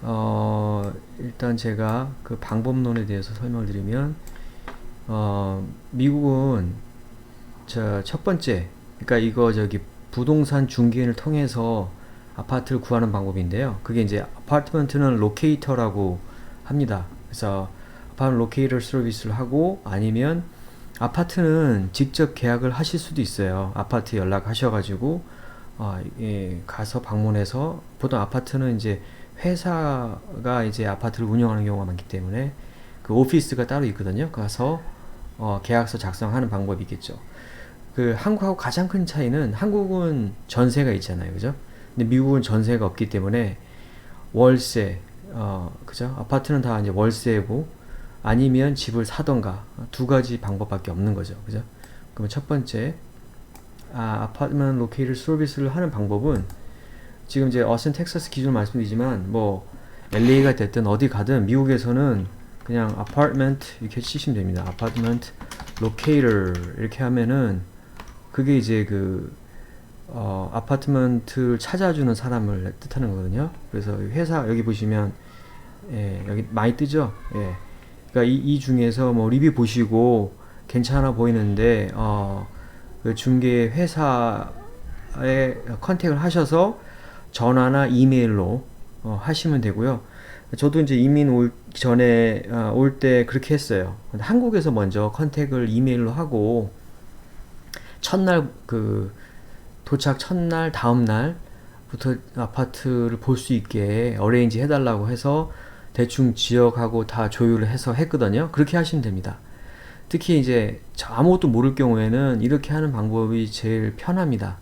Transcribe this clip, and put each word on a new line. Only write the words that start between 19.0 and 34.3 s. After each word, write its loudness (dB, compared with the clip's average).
하고, 0
아니면 0
아파트는 2
직접 2
계약을 0
하실 -2
수도 -6
있어요. -2
아파트 -2
연락하셔가지고, 0
어, -6
예, -4
가서 -6
방문해서, -2
보통 0
아파트는 -2
이제 -2
회사가 -2
이제 -2
아파트를 -2
운영하는 2
경우가 -2
많기 -6
때문에 -4
그 -4
오피스가 4
따로 -2
있거든요. -2